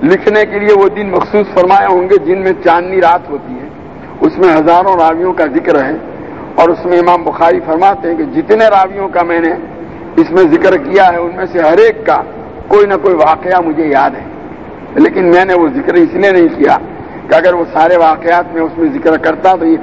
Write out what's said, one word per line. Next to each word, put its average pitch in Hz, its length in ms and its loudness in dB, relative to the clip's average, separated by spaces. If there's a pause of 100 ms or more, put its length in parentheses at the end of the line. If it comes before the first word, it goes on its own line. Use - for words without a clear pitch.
لکھنے 202 420 2
کے 202 140 -4
لیے 208 140 2
وہ 196 140 4
دن 202 220 -4
مخصوص 196 440 -2
فرمائے 190 400 4
ہوں 180 160 0
گے 202 160 6
جن 185 160 -2
میں 190 100 0 (120)
چاندنی 175 380 0
رات 170 280 2
ہوتی 143 240 -10
ہے۔ - 160 -14 (520)
اس - 160 0
میں 349 120 4
ہزاروں 180 440 2
راویوں 170 400 0
کا 170 120 -2
ذکر 147 400 0
ہے 139 80 -4 (600)
اور 165 140 2
اس - 160 -4
میں 180 120 2
امام 175 260 2
بخاری 170 420 0
فرماتے 175 440 0
ہیں 165 80 -2
کہ 160 60 -4
جتنے 160 420 0
راویوں 196 440 0
کا 175 140 0
میں 170 160 -2
نے 165 140 -2 (600)
اس 160 160 2
میں 175 120 4
ذکر 180 340 2
کیا 175 340 2
ہے، 170 60 -4
ان 170 180 -4
میں 185 160 -6
سے 180 80 -2
ہر 160 180 2
ایک 220 280 2
کا 147 160 0 (460)
کوئی 202 180 4
نہ 202 80 -2
کوئی 185 220 0
واقعہ 170 460 0
مجھے 160 260 -2
یاد 139 220 2
ہے، - 160 -10 (680)
لیکن 170 300 2
میں 175 200 4
نے 190 80 0
وہ 170 140 2
ذکر 143 260 -2
اس 165 200 2
لیے 190 180 2
نہیں 175 160 4
کیا 139 300 2 (520)
کہ 156 60 4
اگر 175 180 4
وہ 175 100 -2 (100)
سارے 165 240 2
واقعات 170 560 0
میں 165 80 -4
اس 160 160 -4
میں 165 160 0
ذکر 160 240 0
کرتا 156 380 0
تو 165 100 -4
یہ 160 180 2